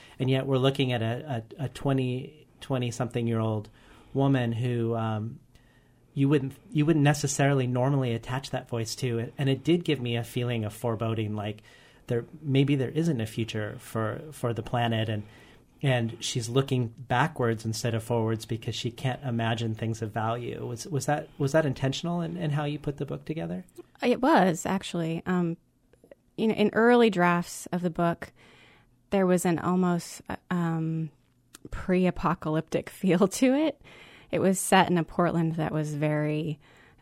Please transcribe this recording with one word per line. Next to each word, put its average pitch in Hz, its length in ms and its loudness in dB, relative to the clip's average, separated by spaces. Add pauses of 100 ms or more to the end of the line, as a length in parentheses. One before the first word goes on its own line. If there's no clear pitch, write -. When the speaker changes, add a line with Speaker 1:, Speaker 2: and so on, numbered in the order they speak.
(180)
Speaker 1:
And 131 100 0
yet 135 180 0
we're 135 120 2
looking 131 340 2
at 117 100 0
a, 117 420 -4 (140)
a, 147 60 -4
a 123 40 -4
twenty, 131 800 -2 (140)
twenty-something 123 640 -2
year 113 140 0
old 110 280 -2 (440)
woman 135 400 2
who, 117 440 0
um, 113 420 -4 (760)
you 139 140 2
wouldn't, 139 260 2 (180)
you 147 120 2
wouldn't 156 200 4
necessarily 139 600 2
normally 127 480 2
attach 127 360 -6
that 131 180 -6
voice 113 280 -4
to. 117 420 -2
And 135 100 0
it 135 140 0
did 170 220 2
give 147 160 0
me 120 160 -2
a 117 80 -2
feeling 120 400 -2
of 104 80 -4
foreboding, 110 640 -2
like 107 260 -8 (460)
there, 120 160 -2 (180)
maybe 139 340 4
there 131 140 -2
isn't 156 300 0
a 110 60 -2
future 110 520 -6
for, 110 420 -4 (120)
for 120 200 -2
the 117 100 -4
planet. 113 460 0
And, 107 140 -4 (600)
and 117 380 0
she's 113 280 -4
looking 127 500 0
backwards 123 680 0
instead 113 300 -2
of 113 80 -2
forwards 113 420 0
because 113 300 -6
she - 160 -4
can't - 320 -6
imagine 117 520 -2
things 113 280 -4
of 110 100 -6
value. 117 540 -4
Was, 120 200 -10
was 143 200 -4
that, 147 220 -2 (100)
was 139 140 0
that 156 120 4
intentional 139 560 -2
in, 165 160 -6
in 170 140 -2
how 147 140 0
you 147 140 -4
put 147 180 -6
the 143 100 -6
book 143 180 -10
together? 165 400 -6 (380)
Speaker 2:
It 240 180 2
was, 233 460 4
actually. 165 600 -2
Um, 175 300 0 (800)
you 226 120 2
know, 214 60 2
in 208 180 4
early 240 360 6
drafts 175 640 2
of 180 100 -2
the 175 80 2
book, 170 420 -2 (800)
there 190 160 4
was 180 180 4
an 175 140 2
almost, 180 680 0
uh, - 80 -8 (140)
um, 160 600 -2 (600)
pre-apocalyptic 175 1200 0
<laughs> - 0 -
feel 185 380 4
to 254 260 2
it. 302 260 0 (500)
It - 100 -2
was 190 200 2
set 185 280 4
in 180 100 4
a 160 60 2
Portland 165 520 0
that 156 160 -2
was 151 220 -2
very, 151 640 -2 (440)